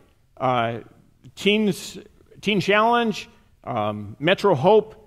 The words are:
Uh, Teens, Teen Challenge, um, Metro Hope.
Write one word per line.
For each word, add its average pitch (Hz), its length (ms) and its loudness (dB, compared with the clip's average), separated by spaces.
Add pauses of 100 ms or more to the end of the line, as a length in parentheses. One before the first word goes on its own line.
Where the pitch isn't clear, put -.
(360)
Uh, 120 440 -2 (540)
Teens, 208 640 0 (420)
Teen 202 200 0
Challenge, 226 680 0 (360)
um, 107 540 -6
Metro 185 360 2
Hope. 185 520 2